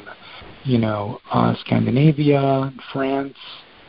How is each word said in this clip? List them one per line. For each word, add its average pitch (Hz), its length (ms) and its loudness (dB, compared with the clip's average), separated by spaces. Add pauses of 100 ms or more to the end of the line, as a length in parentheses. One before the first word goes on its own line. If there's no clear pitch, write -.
(640)
you 127 160 2
know, 107 420 -2 (100)
uh, 117 280 2
Scandinavia, 135 1120 2 (180)
France, 139 440 -4 (540)